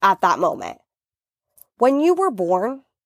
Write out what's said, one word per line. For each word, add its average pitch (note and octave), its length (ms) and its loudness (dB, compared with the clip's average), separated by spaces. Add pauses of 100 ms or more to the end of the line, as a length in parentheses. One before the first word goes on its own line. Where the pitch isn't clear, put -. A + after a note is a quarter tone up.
at F#3+ 200 2
that F3+ 160 2
moment. B2 400 -4 (1000)
When C4+ 240 2
you E4+ 140 2
were F#4+ 160 0
born, F#3+ 520 -4 (240)